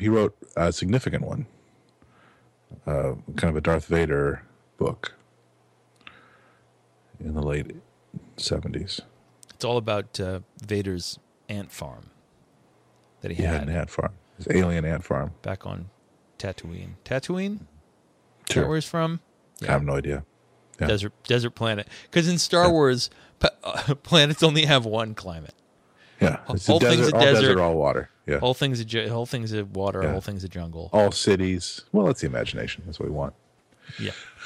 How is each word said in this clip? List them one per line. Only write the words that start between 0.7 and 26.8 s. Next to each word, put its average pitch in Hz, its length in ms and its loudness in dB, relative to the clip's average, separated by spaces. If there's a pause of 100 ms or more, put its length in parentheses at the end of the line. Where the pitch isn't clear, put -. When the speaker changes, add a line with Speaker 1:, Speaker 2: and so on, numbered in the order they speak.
Speaker 1:
significant 90 520 -2
one, - 220 -6 (1400)
uh, 69 280 -2 (220)
kind 85 140 2
of 78 60 0
a 78 40 0
Darth 80 260 0
Vader 73 560 0 (360)
book - 360 -4 (2000)
in 78 140 -8
the 76 80 -4
late 73 300 -4 (680)
seventies. - 640 -6 (520)
Speaker 2:
It's - 120 -8
all 120 120 0
about, 107 440 -4
uh, 92 200 -4 (240)
Vader's 98 540 -4 (300)
ant 101 240 -10
farm 62 380 -14 (1120)
that 95 100 -6
he 85 80 -4
Speaker 1:
He 85 40 -2
had 80 180 0
Speaker 2:
had. 71 80 -6
Speaker 1:
an 82 60 -2
ant 78 160 -4
farm. - 220 -4 (240)
His - 140 -14
alien 85 340 2
ant 80 200 -2
farm. 71 280 -4 (100)
Speaker 2:
Back 98 240 -8
on 95 240 -12 (480)
Tatooine. 90 560 -10 (100)
Tatooine? 180 500 -4
Is 214 60 -12 (880)
that - 40 -4
Speaker 1:
Sure. 151 160 2
Speaker 2:
where 156 80 0
he's 151 80 -2
from? 165 360 -2 (420)
Speaker 1:
I - 40 -6
have 71 160 2
no 69 140 -2
idea. 69 280 -4 (560)
Yeah. 80 80 0
Speaker 2:
Desert, 104 240 -2 (120)
desert 120 280 0
planet. 110 360 -4 (220)
'Cause 170 180 4
in 175 100 2
Star 175 280 4
Speaker 1:
Yeah. 175 60 8
Speaker 2:
Wars, 131 380 4 (280)
pa-, - 100 4 (160)
uh, - 300 -2
<laughs> - 80 -6
planets 151 400 4
only 156 240 6
have 135 180 4
one 110 300 -4
climate. 82 400 -12 (640)
Speaker 1:
Yeah. 76 240 2
Speaker 2:
Ho-, - 100 -4
Speaker 1:
It's - 140 0
a - 40 6
Speaker 2:
whole 165 80 6